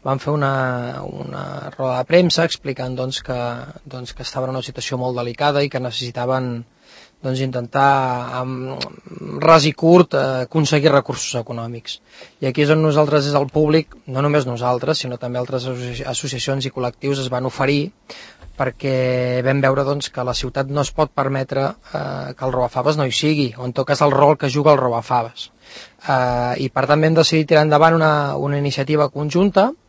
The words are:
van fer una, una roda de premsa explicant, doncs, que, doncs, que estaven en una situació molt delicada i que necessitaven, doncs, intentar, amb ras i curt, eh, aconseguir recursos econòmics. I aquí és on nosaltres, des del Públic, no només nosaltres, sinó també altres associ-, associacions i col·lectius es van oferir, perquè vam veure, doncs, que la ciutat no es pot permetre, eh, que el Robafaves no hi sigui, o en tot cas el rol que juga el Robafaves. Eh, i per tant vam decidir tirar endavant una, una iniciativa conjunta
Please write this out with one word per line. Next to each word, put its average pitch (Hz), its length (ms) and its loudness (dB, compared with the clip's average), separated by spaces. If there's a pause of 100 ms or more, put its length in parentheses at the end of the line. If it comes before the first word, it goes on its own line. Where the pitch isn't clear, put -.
van 135 160 -2
fer 143 140 -4
una, 131 720 -2
una - 720 -10
roda 131 220 -4
de 127 100 -4
premsa 170 400 4
explicant, 127 480 -8
doncs, 131 280 -6
que, 127 140 -6 (460)
doncs, 127 320 -14
que 127 80 -14
estaven 131 260 -6
en 131 100 -4
una 123 60 -10
situació 131 340 -8
molt 127 180 -4
delicada 143 440 0
i 143 60 0
que 131 140 -4
necessitaven, 123 680 -4 (720)
doncs, 131 240 -4
intentar, 131 460 0 (500)
amb 131 400 -8 (640)
ras 160 240 8
i 147 80 -2
curt, 170 400 6
eh, 135 300 -2
aconseguir 151 480 2
recursos - 480 -2
econòmics. 117 560 -12 (420)
I 135 80 -2
aquí 143 160 2
és 143 80 4
on 156 80 6
nosaltres, 151 480 4
des 143 80 0
del 139 160 2
Públic, 151 400 2 (160)
no 135 160 -2
només 147 240 2
nosaltres, 123 560 -2
sinó 123 160 -8
també 123 200 -6
altres 127 280 -4
associ-, 123 400 -8
associacions 135 560 -4
i 135 80 -6
col·lectius 135 480 -4
es 131 120 -4
van 127 160 -2
oferir, 143 420 0 (680)
perquè 127 880 -2
vam 135 160 2
veure, 135 240 2
doncs, 139 280 -4
que 127 120 -6
la 123 120 -4
ciutat 135 360 -6
no 147 80 0
es 139 160 -2
pot 156 160 0
permetre, 135 540 -2 (260)
eh, 139 400 -8
que 131 160 -6
el 127 80 -2
Robafaves 127 400 0
no 151 80 0
hi 127 80 -2
sigui, 147 460 0
o 127 100 -8
en 123 80 -6
tot 135 160 -2
cas 139 80 0
el 143 160 4
rol 143 240 6
que 143 80 0
juga 143 240 4
el 135 80 6
Robafaves. 117 680 -2 (580)
Eh, 127 560 0
i 131 80 -4
per 131 160 0
tant 156 160 4
vam 160 160 4
decidir 156 320 2
tirar 151 160 6
endavant 160 320 6
una, 156 120 4 (280)
una 143 180 -2
iniciativa 143 540 0
conjunta 185 580 2 (180)